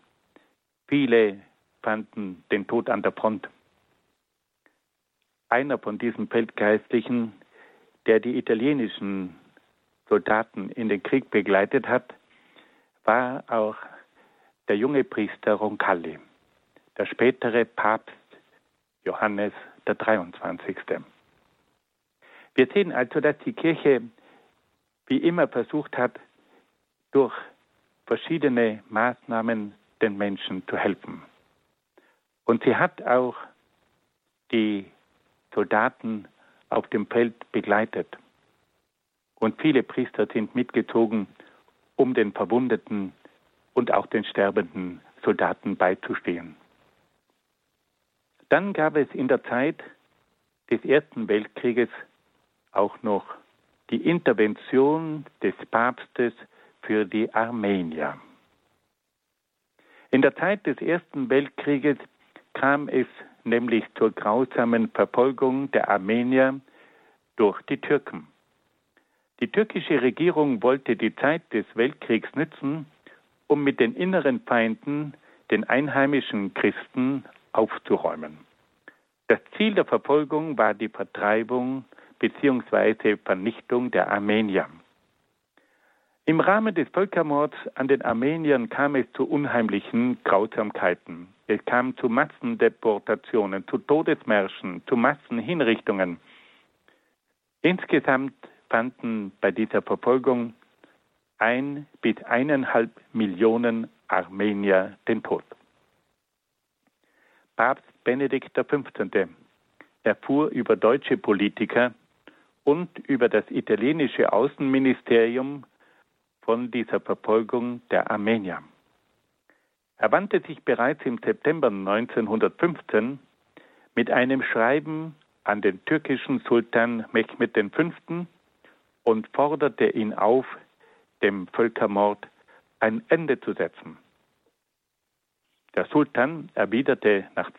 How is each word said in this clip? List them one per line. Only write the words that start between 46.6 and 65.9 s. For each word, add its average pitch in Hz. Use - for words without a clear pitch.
Dann 190
gab 156
es 143
in 127
der 131
Zeit 135
des 113
Ersten 131
Weltkrieges 113
auch 98
noch 101
die -
Intervention 147
des 98
Papstes 120
für 107
die 107
Armenier. 95
In 131
der 143
Zeit 196
des 139
Ersten 139
Weltkrieges 143
kam 139
es 131
nämlich 117
zur 110
grausamen 117
Verfolgung 131
der -
Armenier 123